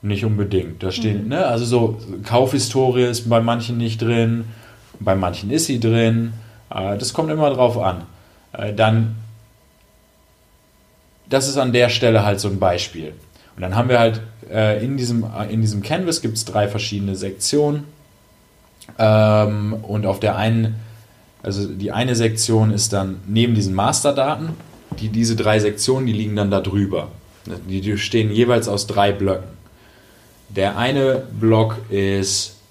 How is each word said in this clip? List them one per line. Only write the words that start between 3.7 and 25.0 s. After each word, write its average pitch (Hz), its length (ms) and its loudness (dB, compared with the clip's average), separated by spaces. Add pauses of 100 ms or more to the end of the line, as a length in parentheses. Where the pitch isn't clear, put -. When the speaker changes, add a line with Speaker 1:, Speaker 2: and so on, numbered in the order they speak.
Speaker 1:
nicht 113 240 -2
drin, 117 440 2 (540)
bei 95 160 2
manchen 95 360 -2
ist 160 160 0
sie 127 120 -2
drin. 113 540 2 (400)
Äh, 101 240 -4
das 127 160 -6
kommt 156 180 -2
immer 151 200 2
drauf 123 260 2
an. 90 240 -2 (520)
Äh, 104 200 -6
dann, 110 420 2 (2250)
das 135 180 2
ist 139 100 -2
an 127 140 0
der 120 180 6
Stelle 113 360 4
halt 101 140 0
so - 80 -2
ein 95 120 -2
Beispiel. 87 540 -2 (420)
Und - 60 -12
dann 90 140 -4
haben 123 140 0
wir 120 100 4
halt, 113 220 2 (300)
äh, 107 320 0
in 139 140 -4
diesem, 120 260 -2
äh, 110 280 -8
in 110 100 0
diesem 104 200 0
Canvas 165 400 -2
gibt's 110 240 -4
drei 104 220 0
verschiedene 101 480 -4
Sektionen. 147 680 -2 (1120)
Ähm, 107 840 4
und 107 240 -4
auf 98 140 0
der 104 160 0
einen, 113 400 2 (680)
also 98 260 -4
die 101 240 -6
eine 123 240 0
Sektion 110 560 2
ist 104 220 -2
dann 95 340 -4
neben 113 280 2
diesen 98 180 0
Masterdaten, 143 760 0 (500)
die, 107 100 -4